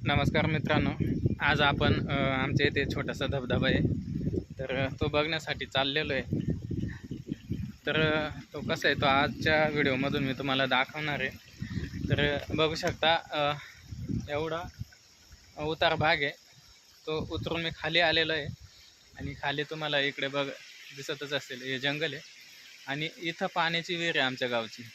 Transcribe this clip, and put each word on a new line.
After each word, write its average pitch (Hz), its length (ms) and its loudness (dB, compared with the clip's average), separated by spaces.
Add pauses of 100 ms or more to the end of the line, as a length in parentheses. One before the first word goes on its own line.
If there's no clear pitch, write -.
नमस्कार 147 420 2
मित्रांनो, 151 440 2 (500)
आज 147 200 4
आपण, 147 480 4
अ, 143 40 0 (300)
आमच्या 135 240 2
इथे 143 180 2 (100)
छोटासा 135 320 -2
धबधबा 127 420 2
आहे, 123 100 4 (800)
तर, 131 180 -4
अ, 135 120 2 (120)
तो 151 80 2
बघण्यासाठी 151 580 -2
चाललेलो 139 460 0
आहे. 131 100 0 (1600)
तर, 151 280 2
अ, 151 140 0 (240)
तो 151 80 -8
कसा 160 280 0
आहे, 143 60 4
तो 143 120 2
आजच्या 147 600 4
व्हिडिओमधून 143 560 2
मी 135 80 0
तुम्हाला 135 340 0
दाखवणार 135 540 0
आहे. 131 80 -2 (800)
तर, 147 260 2
अ, 139 40 -2 (100)
बघू 156 260 2
शकता, 160 400 2 (160)
अ, 147 220 0 (800)
एवढा 160 320 -4 (1000)
उतार 160 320 2
भाग 156 280 4
आहे, 143 80 0 (760)
तो 156 240 -2
उतरून 160 320 -2
मी 165 140 -2
खाली 160 240 0
आलेलो 160 320 4
आहे. 147 140 -2 (720)
आणि 143 240 -6
खाली 143 200 -2
तुम्हाला 151 360 -2
इकडे 139 300 0
बघ, 139 180 0 (500)
दिसतच 139 360 -6
असेल, 131 300 -6
हे 131 160 -4
जंगल 143 360 -2
आहे 156 80 -12 (640)
आणि 147 300 -4
इथं 170 300 -4
पाण्याची 170 480 0
विहीर 170 220 0
आहे 139 100 4
आमच्या 127 220 0
गावची. 117 340 -2 (120)